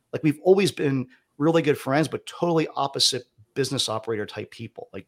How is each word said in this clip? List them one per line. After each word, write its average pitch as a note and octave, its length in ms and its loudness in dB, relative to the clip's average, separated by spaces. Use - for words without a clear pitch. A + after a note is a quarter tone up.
Like, - 120 -4
we've D3 180 0
always F#3+ 300 6
been C3+ 360 -2
really D#3+ 240 2
good C#3+ 160 2
friends, C#3 300 0
but - 180 -10
totally E3 500 0
opposite C#3 500 -2
business C3 340 -2
operator A2 360 -4
type - 260 -12
people. - 420 -16
Like, F#2+ 140 -14